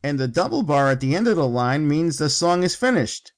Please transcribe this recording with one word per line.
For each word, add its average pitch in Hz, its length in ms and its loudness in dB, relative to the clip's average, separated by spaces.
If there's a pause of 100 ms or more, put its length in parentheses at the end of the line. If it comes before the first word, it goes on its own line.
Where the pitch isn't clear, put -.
And 143 160 -4
the 131 100 -2
double 277 340 -2
bar 139 280 2
at 127 100 0
the 131 140 0
end 226 140 2
of 208 80 2
the 147 100 2
line 123 400 0
means 151 320 0
the 151 120 0
song 175 320 0
is 180 120 0
finished. 226 640 -2